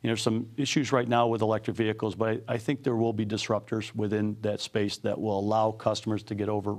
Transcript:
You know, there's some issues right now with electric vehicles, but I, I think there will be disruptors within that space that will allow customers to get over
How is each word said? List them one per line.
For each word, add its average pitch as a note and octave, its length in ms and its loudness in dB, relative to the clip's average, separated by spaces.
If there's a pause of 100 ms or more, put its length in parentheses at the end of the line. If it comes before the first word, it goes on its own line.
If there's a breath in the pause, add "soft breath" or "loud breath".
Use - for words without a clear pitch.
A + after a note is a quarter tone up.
You - 60 -2
know, A2+ 40 2
there's A2 100 0
some A2+ 340 0
issues C3+ 380 0
right A#2+ 160 2
now A#2+ 180 6
with A2+ 140 2
electric A2 340 0
vehicles, G#2+ 400 0
but A2 320 0
I, A2+ 60 -2
I A#2 40 0
think C3 260 -2
there B2 120 0
will A2+ 160 2
be G#2+ 140 0
disruptors G#2+ 680 -2
within G#2+ 500 0
that G#2 180 0
space G#2 360 -2
that G#2 220 -2
will G2+ 180 0
allow G#2+ 340 2
customers G#2+ 520 -2
to G#2+ 120 -6
get G2+ 120 -2
over G#2 320 -2